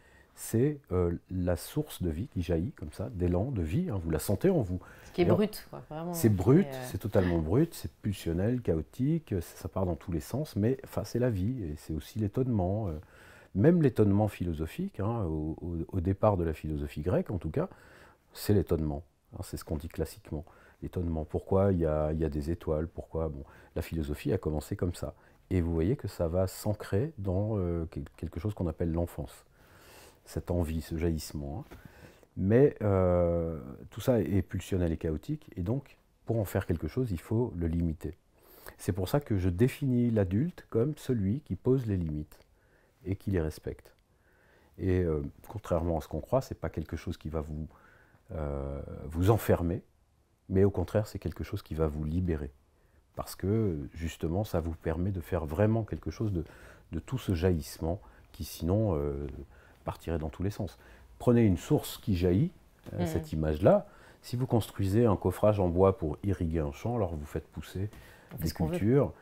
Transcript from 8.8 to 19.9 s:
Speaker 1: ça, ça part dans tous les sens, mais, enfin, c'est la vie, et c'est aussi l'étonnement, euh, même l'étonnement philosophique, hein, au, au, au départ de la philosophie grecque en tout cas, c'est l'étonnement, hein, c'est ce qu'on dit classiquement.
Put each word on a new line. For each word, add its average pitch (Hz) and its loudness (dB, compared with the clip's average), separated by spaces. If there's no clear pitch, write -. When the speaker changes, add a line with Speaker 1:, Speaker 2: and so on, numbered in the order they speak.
Speaker 1:
ça, - -10
ça - -8
part 95 -2
dans 87 0
tous - -10
les 80 0
sens, - -6
mais, 113 2
enfin, - -6
c'est - -4
la 127 2
vie, 110 -2
et 76 -6
c'est - -8
aussi - -6
l'étonnement, 107 0
euh, 78 -6
même 160 8
l'étonnement 107 6
philosophique, 87 -4
hein, 110 -2
au, 78 -2
au, 85 -6
au 92 -2
départ 98 4
de 85 2
la 80 0
philosophie 76 -4
grecque 117 0
en 98 -2
tout 80 -4
cas, 170 -2
c'est - 0
l'étonnement, 78 2
hein, - -10
c'est - -10
ce - -8
qu'on 82 -6
dit 80 -8
classiquement. - -8